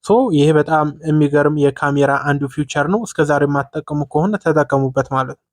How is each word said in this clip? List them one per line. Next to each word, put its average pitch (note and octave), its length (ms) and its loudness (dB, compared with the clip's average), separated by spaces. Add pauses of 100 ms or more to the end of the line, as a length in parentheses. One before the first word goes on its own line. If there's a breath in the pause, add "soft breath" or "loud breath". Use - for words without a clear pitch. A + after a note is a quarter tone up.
ሶ G3+ 120 4 (140)
ይሄ D3 220 4
በጣም D3+ 340 2 (160)
የሚገርም D3+ 560 2
የካሜራ C#3+ 540 0 (100)
አንዱ C#3+ 260 -2
ፊውቸር D3 400 -4
ነው። G#3 140 0
እስከዛሬ D3 400 0
የማትጠቀሙ D3 640 -4
ከሆነ F3+ 340 -2
ተጠቀሙበት C#3 720 0
ማለት C3 260 -4
ነው። - 160 -20